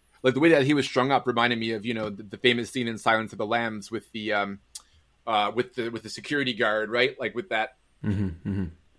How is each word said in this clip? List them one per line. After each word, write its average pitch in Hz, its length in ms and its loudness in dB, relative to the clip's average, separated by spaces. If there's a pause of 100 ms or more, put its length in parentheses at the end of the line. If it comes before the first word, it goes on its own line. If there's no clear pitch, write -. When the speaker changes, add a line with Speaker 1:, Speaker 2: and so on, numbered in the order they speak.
(240)
Speaker 1:
Like, 131 100 4
the 131 80 0
way 165 80 6
that 143 140 8
he 143 100 4
was 139 120 2
strung 127 240 2
up 135 160 2
reminded 120 320 2
me 113 140 -2
of, 107 140 -4
you 120 80 -2
know, 110 160 -4
the, 104 140 -12
the 101 140 -14
famous 120 320 4
scene 120 200 -4
in 113 80 -6
Silence 110 340 2
of 101 60 -14
the 113 80 -2
Lambs 110 440 -2
with 110 220 -8
the, 107 220 -4
um, 101 260 -2 (680)
uh, 104 280 2
with 120 200 -2
the, 117 120 -4
with 117 160 -8
the 107 60 -12
security 127 440 -4
guard, 107 360 0
right? 120 300 0
Like, 110 160 -6
with 120 140 -8
that 110 280 -2 (260)
Speaker 2:
Mm-hmm, 101 220 0 (240)
mm-hmm. 98 160 -4 (340)